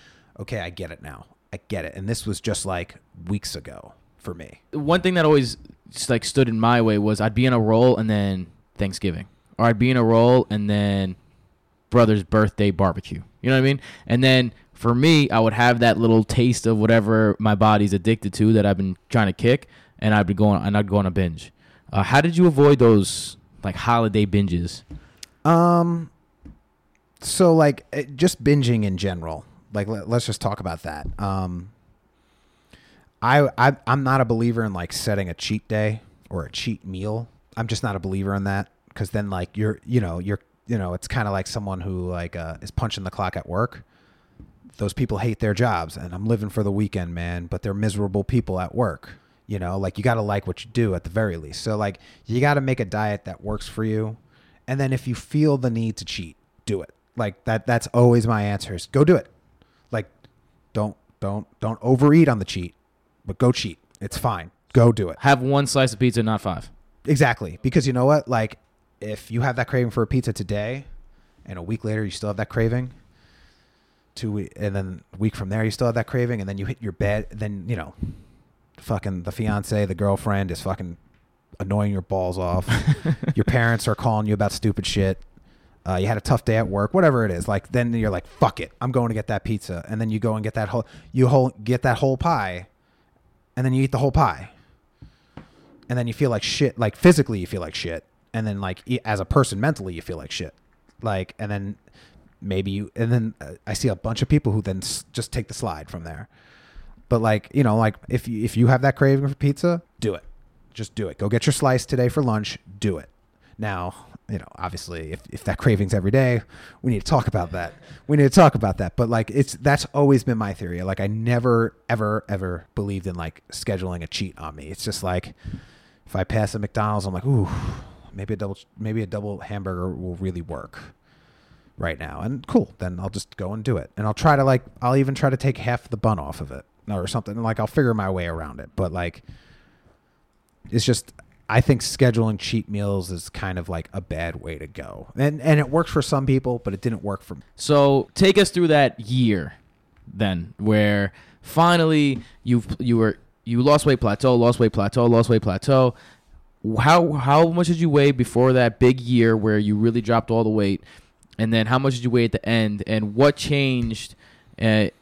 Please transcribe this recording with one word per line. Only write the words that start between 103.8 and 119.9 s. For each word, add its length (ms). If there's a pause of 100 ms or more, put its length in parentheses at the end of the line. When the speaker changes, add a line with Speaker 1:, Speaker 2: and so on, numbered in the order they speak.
Speaker 1:
a 80
bunch 260
of 60
people 240
who 100
then 160
s-, 340
just 200
take 160
the 60
slide 360
from 140
there. 240 (800)
But, 120
like, 320
you 120
know, 120
like, 200 (120)
if 200
you, 160
if 120
you 120
have 140
that 120
craving 340
for 60
pizza, 480 (160)
do 160
it. 80 (500)
Just 220
do 140
it. 100
Go 100
get 160
your 80
slice 320
today 240
for 140
lunch. 360 (200)
Do 200
it. 100 (500)
Now, 480 (220)
you 100
know, 160
obviously, 560
if, 180
if 140
that 160
craving's 340
every 200
day, 300 (400)
we 100
need 80
to 100
talk 160
about 240
that. 220 (340)
We 100
need 60
to 80
talk 240
about 240
that. 160
But, 140
like, 220
it's, 240
that's 320
always 360